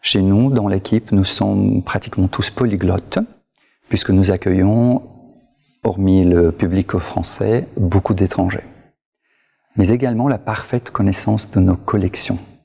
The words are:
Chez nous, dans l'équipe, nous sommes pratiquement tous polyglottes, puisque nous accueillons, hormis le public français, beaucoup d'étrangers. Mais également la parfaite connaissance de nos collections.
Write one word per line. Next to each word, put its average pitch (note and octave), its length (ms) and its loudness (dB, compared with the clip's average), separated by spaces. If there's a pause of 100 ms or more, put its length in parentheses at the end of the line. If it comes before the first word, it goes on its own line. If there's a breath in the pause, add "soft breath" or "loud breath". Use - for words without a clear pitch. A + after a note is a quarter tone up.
Chez - 180 0
nous, G2+ 300 2
dans A2 180 0
l'équipe, F#2+ 420 -2
nous G2 140 2
sommes G2+ 580 0
pratiquement - 460 -2
tous - 220 -4
polyglottes, G2+ 680 -2 (680)
puisque - 220 -2
nous F#2+ 200 4
accueillons, G2+ 680 2 (840)
hormis F#2+ 400 2
le E2+ 280 4
public F#2+ 460 -2
français, G#2 680 -4 (120)
beaucoup G2 340 0
d'étrangers. F#2 520 -2 (1120)
Mais F#2+ 100 2
également B2 400 0
la B2 80 0
parfaite - 540 -6
connaissance G#2+ 600 -2
de F#2+ 100 0
nos F#2 160 4
collections. - 640 -4 (260)